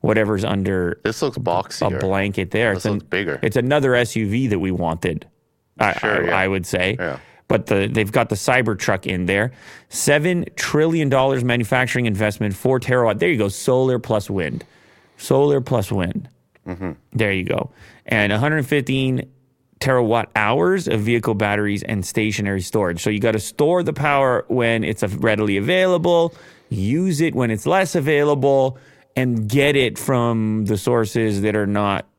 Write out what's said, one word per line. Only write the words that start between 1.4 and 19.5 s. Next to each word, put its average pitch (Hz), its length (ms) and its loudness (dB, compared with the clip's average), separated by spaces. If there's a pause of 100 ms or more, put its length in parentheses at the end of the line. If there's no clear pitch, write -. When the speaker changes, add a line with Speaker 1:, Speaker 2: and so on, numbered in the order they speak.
Speaker 1:
a - 20 -4
blanket 98 520 -2
there. 110 240 2
Speaker 2:
This 90 100 -6
Speaker 1:
It's 107 80 0
Speaker 2:
looks 101 100 -4
Speaker 1:
an-, - 60 -20
Speaker 2:
bigger. 80 320 -2
Speaker 1:
it's - 160 0
another 131 380 2
S 120 200 0
U 110 140 -2
V 123 180 0
that 104 120 0
we 92 120 -2
wanted, 85 560 -4 (520)
I, 104 180 2
Speaker 2:
Sure, 104 260 0
Speaker 1:
I, 87 40 0
Speaker 2:
yeah. 87 100 0
Speaker 1:
I 95 100 2
would 95 200 -2
say. 95 320 0
Speaker 2:
Yeah. 78 200 -6 (300)
Speaker 1:
But 113 180 0
the, 98 240 2
they've 107 200 0
got 120 180 2
the 104 60 -2
Cybertruck 107 680 0
in 92 200 -2
there. 101 260 0 (380)
Seven 160 560 0 (100)
trillion 156 540 0
dollars 131 340 2
manufacturing 123 600 0
investment, 104 500 0
four 127 240 2
terawatt. 120 400 2
There 170 100 2
you 156 80 0
go, 104 120 0
solar 127 500 0
plus 107 300 -4
wind. 78 340 -6 (540)
Solar 139 440 2
plus 120 300 -2
wind. 92 380 -4 (360)
Speaker 2:
Mm-hmm. 90 260 -8 (220)
Speaker 1:
There 107 200 0
you 92 100 -2
go. - 280 -4 (340)
And 104 260 2
a 104 80 2
hundred 147 260 0
fifteen 131 640 -2 (500)